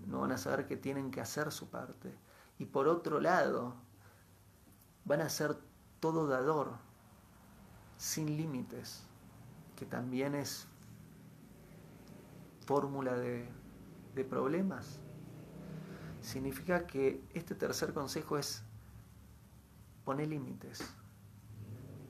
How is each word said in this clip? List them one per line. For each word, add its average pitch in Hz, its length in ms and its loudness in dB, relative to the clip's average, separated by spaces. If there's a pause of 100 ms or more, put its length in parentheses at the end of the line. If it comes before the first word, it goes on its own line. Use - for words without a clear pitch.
no 131 120 0
van 135 140 4
a 127 40 2
saber 139 300 2
que 139 80 0
tienen 135 340 0
que 127 120 -2
hacer 147 320 0
su - 160 -8
parte. 127 440 -8 (460)
Y 131 60 -2
por 139 240 6
otro 156 320 4
lado, 135 540 6 (1300)
van 147 160 6
a 151 80 2
ser 151 280 2 (440)
todo 160 260 6
dador, 135 500 6 (1160)
sin 151 400 2
límites, 127 720 -2 (720)
que - 80 -6
también 127 500 2
es - 320 -2 (2000)
fórmula 135 500 4
de, 120 340 0 (680)
de 131 100 2
problemas. 139 760 2 (1200)
Significa 135 680 2
que 135 480 4
este 165 220 -2
tercer - 380 2
consejo 151 440 0
es - 260 -2 (1400)
poner 143 240 2
límites. 135 640 -4 (1160)